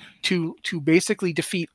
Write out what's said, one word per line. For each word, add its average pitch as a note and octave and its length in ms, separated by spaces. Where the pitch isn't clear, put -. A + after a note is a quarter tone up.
to, E3+ 400
to E3+ 180
basically D#3+ 520
defeat E3 420